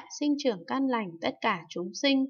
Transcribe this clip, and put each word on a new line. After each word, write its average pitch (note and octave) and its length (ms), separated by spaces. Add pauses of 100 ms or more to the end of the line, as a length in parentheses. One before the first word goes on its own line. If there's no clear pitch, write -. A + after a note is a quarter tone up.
(200)
sinh D4 240
trưởng G3+ 240
căn C4+ 200
lành A3+ 220 (120)
tất C4 200
cả G#3 180 (100)
chúng F3+ 320
sinh, C4+ 280